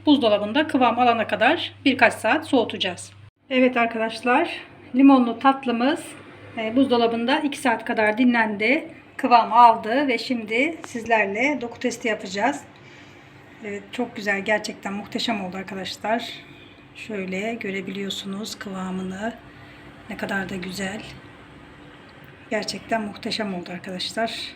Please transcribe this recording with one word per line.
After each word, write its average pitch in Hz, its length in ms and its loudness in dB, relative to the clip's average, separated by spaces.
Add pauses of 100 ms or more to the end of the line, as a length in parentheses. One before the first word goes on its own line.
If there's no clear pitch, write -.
buzdolabında 220 640 4
kıvam 247 320 2
alana 233 280 2
kadar 240 460 0 (120)
birkaç 247 280 4
saat 277 340 0
soğutacağız. 208 640 -2 (380)
Evet 254 280 4
arkadaşlar, 233 720 0 (460)
limonlu 254 440 6
tatlımız, 269 600 2 (580)
e, 220 180 -4
buzdolabında 240 640 2
iki 302 180 -4
saat 226 280 0
kadar 214 320 2
dinlendi. 233 720 2 (300)
Kıvam 233 360 4
aldı 233 540 6
ve 233 100 0
şimdi 240 680 -2
sizlerle 226 760 0
doku 240 180 -10
testi - 280 -4
yapacağız. 208 540 -2 (1040)
Evet, 202 260 -10
çok 240 240 -6
güzel, 208 260 -2
gerçekten 208 520 -4
muhteşem 214 520 -4
oldu 180 120 -10
arkadaşlar. 190 680 -6 (720)
Şöyle 196 580 -6
görebiliyorsunuz 101 1000 -8
kıvamını. 185 800 -8 (760)
Ne 202 80 -10
kadar 196 320 -4
da 196 60 -8
güzel. 190 460 -8 (1500)
Gerçekten 208 520 -4
muhteşem 208 540 -6
oldu 180 180 -10
arkadaşlar. 196 580 -6 (240)